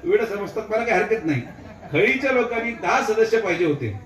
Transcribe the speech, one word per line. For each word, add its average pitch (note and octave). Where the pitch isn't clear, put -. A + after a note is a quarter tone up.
वेडं G#3
समजतात, G3+
मला A3+
काही F#3
हरकत G#3+
नाही. C#3+
खळीच्या B3+
लोकांनी A#3
दहा A3
सदस्य A3
पाहिजे F3+
होते C3+